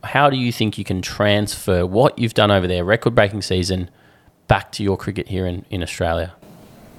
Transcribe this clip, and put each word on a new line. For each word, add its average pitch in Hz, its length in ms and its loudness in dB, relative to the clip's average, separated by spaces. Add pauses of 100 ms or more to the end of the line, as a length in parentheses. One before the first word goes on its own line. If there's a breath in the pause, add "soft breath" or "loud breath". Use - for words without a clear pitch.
how 143 240 4
do 135 80 -2
you 123 160 0
think 107 240 -2
you 104 80 -8
can 92 160 -4
transfer 101 840 0
what 110 320 2
you've 117 160 -2
done 104 180 4
over 95 160 4
there, 87 180 -2
record-breaking 107 560 2
season, 92 480 -2 (580 soft breath)
back 101 260 0
to 104 100 -8
your 98 120 2
cricket 98 320 -8
here 92 180 -4
in, 90 240 -6
in 92 140 -6
Australia? 85 500 -4 (640)